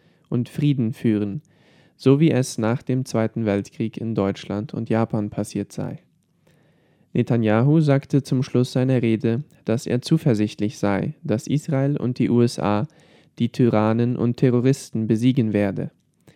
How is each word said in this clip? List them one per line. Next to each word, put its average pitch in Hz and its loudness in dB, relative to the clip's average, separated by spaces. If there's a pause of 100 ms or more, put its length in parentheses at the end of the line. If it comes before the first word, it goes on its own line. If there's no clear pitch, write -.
(300)
und 123 -2
Frieden 131 -2
führen, 104 -2 (540)
so 139 4
wie 156 4
es 127 0
nach 113 0
dem 131 -2
Zweiten 113 -2
Weltkrieg 104 -2
in 113 -6
Deutschland 101 -4
und 113 -6
Japan 110 0
passiert 101 -6
sei. 101 -10 (1120)
Netanyahu 117 2
sagte 139 2
zum 127 -2
Schluss 127 0
seiner 127 0
Rede, 113 0 (220)
dass 113 -2
er 123 -2
zuversichtlich 107 0
sei, 101 -2
dass 113 -2
Israel 139 -2
und 123 -4
die 120 0
U 120 4
S 120 2
A 104 0 (500)
die 120 0
Tyrannen 117 2
und 117 -2
Terroristen 123 0
besiegen 113 2
werde. 101 0 (460)